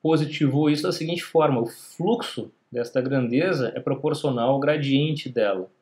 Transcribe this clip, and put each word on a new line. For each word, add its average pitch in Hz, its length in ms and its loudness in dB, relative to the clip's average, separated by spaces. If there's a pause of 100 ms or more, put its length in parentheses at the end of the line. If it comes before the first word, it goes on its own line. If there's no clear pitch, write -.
positivou 151 680 2
isso 151 120 0
da - 80 -2
seguinte 170 320 -4
forma: 147 380 2
o 117 60 0
fluxo - 840 -4 (220)
desta 120 280 -2
grandeza 131 760 0
é 120 40 -6
proporcional 135 720 0
ao 139 60 4
gradiente 143 720 0
dela. 101 420 0 (120)